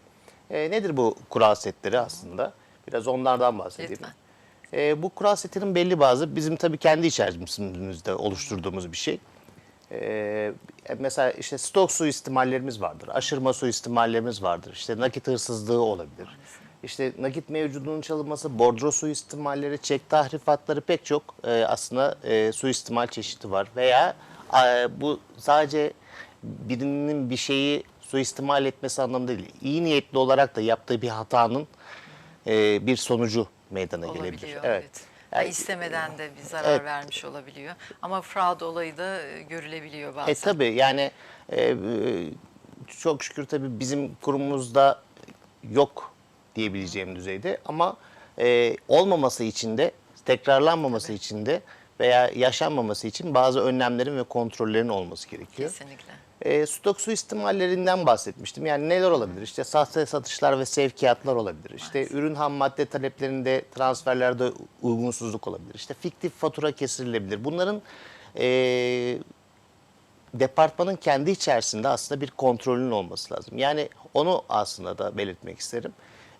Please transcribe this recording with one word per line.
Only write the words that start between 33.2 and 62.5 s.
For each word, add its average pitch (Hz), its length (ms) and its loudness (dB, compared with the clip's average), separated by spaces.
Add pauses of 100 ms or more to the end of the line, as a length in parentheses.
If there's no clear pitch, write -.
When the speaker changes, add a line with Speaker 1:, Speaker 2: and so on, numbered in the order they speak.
Speaker 1:
meydana 90 360 -6
Speaker 2:
Olabiliyor, 82 260 -8
Speaker 1:
gelebilir. 143 300 -12
Speaker 2:
evet. 135 280 -2 (420)
Speaker 1:
Yani, 190 100 2
Speaker 2:
Yani - 80 -2
istemeden 160 680 -6
de 151 200 -10
bir 143 40 -18
zarar 151 280 -2
Speaker 1:
evet. 143 140 2
Speaker 2:
vermiş 143 400 -8
olabiliyor. 143 500 -14 (280)
Ama 185 180 -4
fraud 180 400 0
olayı 165 360 -8
da, 185 260 -6
e, 151 200 -12
görülebiliyor 151 760 -12
bazen. 147 160 0
Speaker 1:
E, - 20 0
tabii 143 400 2
yani, 135 360 4 (380)
e, - 140 0
e, 123 140 4 (1120)
çok - 380 -4
şükür 143 220 -8
tabii 135 340 -4
bizim 135 340 -4
kurumumuzda 139 880 2 (680)
yok - 440 2 (420)
diyebileceğim 95 600 -4
düzeyde 98 480 -6
ama, 165 320 -2 (420)
e, 120 380 4 (120)
olmaması 147 560 4
için 110 340 -2
de, 156 140 2 (320)
tekrarlanmaması 135 800 4
Speaker 2:
Tabii. 107 100 -6
Speaker 1:
için 107 300 -8
de 170 140 0 (400)
veya 123 340 6
yaşanmaması 127 720 0
için 139 280 -4
bazı 131 260 4
önlemlerin 127 560 0
ve 127 60 -2
kontrollerin 117 640 -2
olması 90 400 -6
gerekiyor. 131 420 -10
Speaker 2:
Kesinlikle. 139 420 -18 (300)
Speaker 1:
E, 147 240 2
stok - 340 -2
suistimallerinden 185 1040 0
bahsetmiştim. 120 600 0
Yani 147 220 0
neler 185 220 4
olabilir? 101 320 0
İşte 123 220 -6
sahte 151 420 2
satışlar 139 520 0
ve 131 80 -2
sevkiyatlar 131 680 2
olabilir. 92 420 -4
İşte - 220 -6
Speaker 2:
Maalesef. 135 200 -2
Speaker 1:
ürün 151 160 0
ham 143 180 0